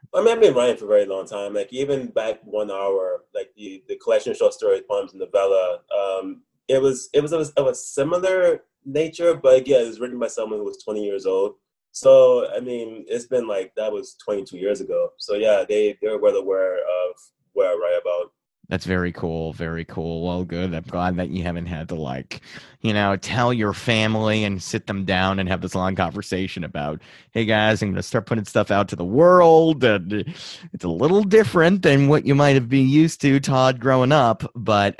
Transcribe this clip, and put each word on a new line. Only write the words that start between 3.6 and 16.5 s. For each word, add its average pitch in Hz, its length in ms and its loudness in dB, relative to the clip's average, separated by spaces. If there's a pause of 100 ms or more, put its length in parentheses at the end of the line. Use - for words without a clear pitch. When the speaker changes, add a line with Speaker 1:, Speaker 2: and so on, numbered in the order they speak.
Speaker 1:
the 101 100 -8
collection 110 360 -2
of 101 60 -8
short 104 160 2
stories, 98 340 0
poems, 101 240 -4
and 95 80 -20
novella, 92 600 0 (160)
um, 95 460 -6 (260)
it 135 120 2
was, 131 320 -2
it 143 80 4
was 147 120 -4
of 160 100 -2
a, 147 180 -2
of 135 60 0
a 123 80 2
similar 180 880 0 (240)
nature, 160 480 0
but 131 240 6
again, 127 260 2
it 117 40 -6
was 110 120 -14
written 123 180 -8
by 117 100 -4
someone 110 300 -6
who 104 60 -8
was 98 180 -10
twenty 107 220 -6
years 98 220 -6
old. 95 300 -2 (360)
So, 127 580 6
I 110 100 -6
mean, 117 460 -10
it's 120 200 -6
been, 123 200 -2
like, 95 300 -6
that 107 160 -4
was 98 320 -10
twenty-two 98 320 -6
years 95 240 -2
ago. 98 380 -4
So, - 160 -6
yeah, 104 340 2
they, 107 320 0
they're 107 180 -4
well 101 180 2
aware 95 420 -2